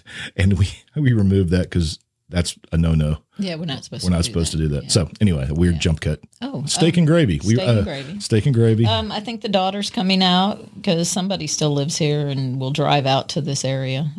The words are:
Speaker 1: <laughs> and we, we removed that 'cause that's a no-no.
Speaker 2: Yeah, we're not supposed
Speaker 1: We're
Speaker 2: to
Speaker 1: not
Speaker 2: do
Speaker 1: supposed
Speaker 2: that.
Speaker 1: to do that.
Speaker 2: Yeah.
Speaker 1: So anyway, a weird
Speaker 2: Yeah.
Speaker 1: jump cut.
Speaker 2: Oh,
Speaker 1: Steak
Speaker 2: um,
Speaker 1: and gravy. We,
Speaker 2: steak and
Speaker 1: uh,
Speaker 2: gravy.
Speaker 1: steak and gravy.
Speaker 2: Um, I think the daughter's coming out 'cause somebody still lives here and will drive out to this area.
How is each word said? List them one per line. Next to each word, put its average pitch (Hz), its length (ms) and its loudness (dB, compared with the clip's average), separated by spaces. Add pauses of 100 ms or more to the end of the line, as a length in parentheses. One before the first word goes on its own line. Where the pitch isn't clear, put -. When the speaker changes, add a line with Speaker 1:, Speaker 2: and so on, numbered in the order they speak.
(180)
Speaker 1:
<laughs> - 180 -14
and 95 220 4
we, 95 100 2 (260)
we 143 180 2
removed 98 380 4
that 90 200 0
'cause 82 280 -2 (320)
that's 87 280 -2 (140)
a 87 40 0
no-no. 80 400 2 (220)
Speaker 2:
Yeah, 185 160 -4
we're 160 100 -8
not 135 200 -8
supposed - 200 -10
Speaker 1:
We're - 60 0
Speaker 2:
to 175 60 2
Speaker 1:
not - 80 0
Speaker 2:
do - 60 -4
Speaker 1:
supposed 82 220 -2
Speaker 2:
that. 78 60 -4
Speaker 1:
to 78 60 0
do 76 100 0
that. 69 100 -4
Speaker 2:
Yeah. - 60 -16
Speaker 1:
So 82 280 0
anyway, 80 300 2
a 73 60 -2
weird 87 220 4
Speaker 2:
Yeah. 73 40 -4
Speaker 1:
jump 80 220 0
cut. 78 180 -4 (220)
Speaker 2:
Oh, 254 240 -8
Speaker 1:
Steak 165 280 2
Speaker 2:
um, 175 40 2
Speaker 1:
and 165 80 4
gravy. 143 360 2
We, 107 120 2
Speaker 2:
steak 117 140 0
and 117 100 4
Speaker 1:
uh, 101 60 2
Speaker 2:
gravy. 160 360 -8
Speaker 1:
steak 110 240 0
and 143 100 2
gravy. 113 300 4
Speaker 2:
Um, 110 260 0
I 208 100 -6
think 226 200 -8
the 208 80 -6
daughter's 196 400 0
coming 185 340 0
out 185 380 2 (220)
'cause 170 260 0
somebody 185 380 -4
still 151 260 -2
lives 143 240 -2
here 147 320 0
and 135 320 -4
will 131 100 -4
drive 143 360 2
out 135 240 0
to 165 100 -4
this 139 240 -4
area. 135 540 -4